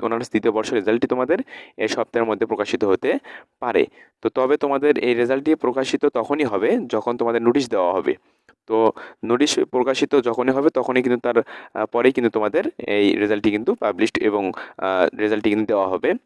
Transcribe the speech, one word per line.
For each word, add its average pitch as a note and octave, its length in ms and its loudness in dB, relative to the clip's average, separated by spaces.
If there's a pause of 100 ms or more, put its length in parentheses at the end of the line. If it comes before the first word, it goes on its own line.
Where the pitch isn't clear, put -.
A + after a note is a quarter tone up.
অনার্স A#2 280 -4
দ্বিতীয় A2 240 0
বর্ষের A2 200 -2
রেজাল্টটি A2+ 340 0
তোমাদের C3 300 0 (400)
এই A2 100 -2
সপ্তাহের A#2 400 -2
মধ্যে G#2+ 180 -2
প্রকাশিত G2+ 380 -4
হতে G#2+ 340 0 (420)
পারে। F#2+ 260 2 (360)
তো A2 80 -2
তবে C3 280 0
তোমাদের C#3 400 0
এই B2 160 0
রেজাল্টটি C3+ 420 0
প্রকাশিত C3 500 -2
তখনই C#3+ 380 -2
হবে A2+ 340 0 (100)
যখন A#2+ 300 -2
তোমাদের A#2 240 0
নোটিশ A#2+ 280 2
দেওয়া F#2 240 0
হবে। C#2+ 220 0 (520)
তো A2+ 240 4 (340)
নোটিশ B2 340 2
প্রকাশিত B2+ 560 0
যখনই B2 360 0
হবে C#3 180 0
তখনই B2+ 340 0
কিন্তু B2 160 0
তার, A#2+ 180 -2
আহ, - 480 -4
পরেই A#2+ 260 2
কিন্তু A#2+ 180 2
তোমাদের G#2+ 340 0 (140)
এই G2+ 380 2
রেজাল্টটি G#2 360 0
কিন্তু A#2 220 0
পাবলিশড G#2 500 -2
এবং, G2+ 280 0 (260)
আহ, F#2 420 0
রেজাল্টটি G#2+ 300 0
কিন্তু G#2 160 0
দেওয়া G2 220 0
হবে। F#2 260 -2 (120)